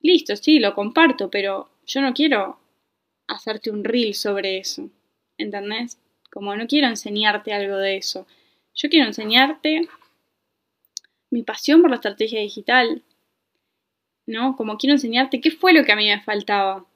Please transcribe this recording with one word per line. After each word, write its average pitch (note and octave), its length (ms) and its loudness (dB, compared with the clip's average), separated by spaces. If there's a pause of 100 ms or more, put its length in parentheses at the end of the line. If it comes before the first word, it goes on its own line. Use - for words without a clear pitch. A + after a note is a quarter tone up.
Listo, D4+ 360 2
sí, D4+ 220 4
lo G#3 140 2
comparto, A3 560 2
pero G3 400 -4 (160)
yo C4+ 160 -4
no C4 120 -2
quiero B3+ 460 -2 (680)
hacerte G#3+ 440 -8
un G#3 120 -8
reel A3+ 320 0
sobre G3 420 -4
eso, - 320 -12 (480)
¿entendés? G#3 640 -8 (320)
Como G3+ 240 -10
no A3+ 120 -8
quiero C#4+ 200 0
enseñarte G#3 680 -4
algo G3 240 -4
de G3 200 -2
eso. F#3+ 280 -10 (480)
Yo - 160 -4
quiero D4 180 4
enseñarte C4+ 800 0 (1400)
mi A#3 140 -4
pasión C#4+ 380 4
por E4+ 80 6
la A#3+ 80 0
estrategia A3 420 -4
digital, A3+ 640 0 (1200)
¿no? A#3+ 280 -2
Como G#3+ 220 -6
quiero C#4 160 2
enseñarte B3+ 480 0
qué D#4+ 100 2
fue F4+ 220 4
lo D#4 100 8
que G#3+ 80 2
a G#3 60 6
mí G#3+ 100 2
me G#3 140 0
faltaba G3+ 640 -2 (100)